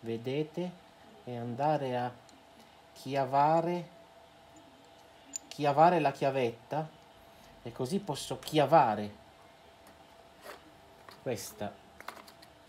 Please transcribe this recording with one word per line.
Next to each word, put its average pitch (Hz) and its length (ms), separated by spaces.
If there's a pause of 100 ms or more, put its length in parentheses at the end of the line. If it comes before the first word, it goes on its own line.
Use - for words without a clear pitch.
vedete, 135 680 (520)
e 123 140
andare 127 600
a 123 140 (800)
chiavare, 147 960 (1600)
chiavare 151 520
la 143 120
chiavetta, 139 760 (760)
e 117 80
così 139 280
posso 135 400
chiavare. 135 840 (2000)
Questa 104 520 (960)